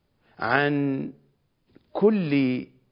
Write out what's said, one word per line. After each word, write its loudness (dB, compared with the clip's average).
عن 0
كل 0